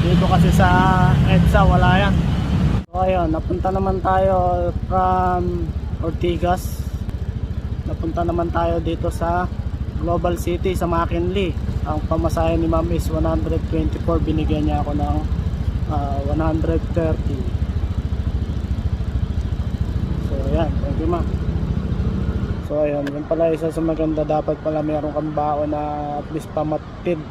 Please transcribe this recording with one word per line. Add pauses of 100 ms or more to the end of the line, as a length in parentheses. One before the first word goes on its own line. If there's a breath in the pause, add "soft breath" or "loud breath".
Dito
kasi
sa (580)
edsa,
wala
yan. (760)
So,
ayun,
napunta
naman
tayo (540)
from (320)
Ortigas. (1040)
Napunta
naman
tayo
dito
sa (560)
Global
City,
sa
McKinley. (360)
Ang
pamasahe
ni
Ma'am
is
one
hundred
twenty-four.
Binigyan
niya
ako
ng, (760)
ah,
one
hundred (100)
thirty. (3000)
So, (160)
ayan. (160)
Thank
you,
ma'am. (1400)
So,
ayan.
Yun
pala,
isa
sa
maganda.
Dapat
pala
meron
kang
baon
na
at
least
pamatid (160)